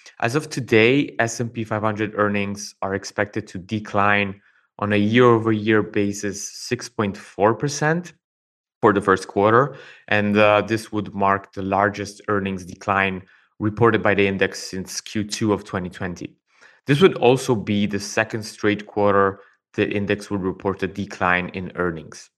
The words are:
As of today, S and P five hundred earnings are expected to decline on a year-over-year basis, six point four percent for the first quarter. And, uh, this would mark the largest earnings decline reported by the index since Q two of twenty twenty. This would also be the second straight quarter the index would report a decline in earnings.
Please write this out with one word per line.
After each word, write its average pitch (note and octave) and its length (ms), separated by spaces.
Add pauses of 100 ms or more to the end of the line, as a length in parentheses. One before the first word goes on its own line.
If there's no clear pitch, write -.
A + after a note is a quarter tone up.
(220)
As A#2 140
of D#3 140
today, B2 680
S A#2 220
and A#2 120
P A2+ 120
five G#2+ 180
hundred G#2+ 320
earnings G2+ 680
are F#2+ 120
expected G#2 540
to G2+ 100
decline G2+ 800 (380)
on G#2 140
a G#2 40
year-over-year A2 840
basis, G2+ 640 (220)
six A#2+ 200
point G2+ 280
four G#2+ 380
percent D3+ 580 (680)
for A2 120
the G2 80
first F#2+ 260
quarter. A#2 500 (320)
And, G#2 280
uh, G#2 240
this A2 320
would G#2 220
mark G2 380
the G2 100
largest G2+ 640
earnings F#2+ 360
decline F#2+ 580 (360)
reported G#2+ 440
by G#2 120
the G2 140
index G2 340
since - 380
Q - 240
two G#2 280
of F#2 120
twenty F2+ 260
twenty. - 460 (500)
This C#3+ 140
would F#3+ 180
also B2+ 360
be G#2 320
the G2 140
second A2 420
straight G#2 440
quarter G2 540 (340)
the G#2 140
index G2+ 400
would G2+ 140
report F#2 400
a F#2 60
decline F2+ 640
in F#2 260
earnings. E2+ 600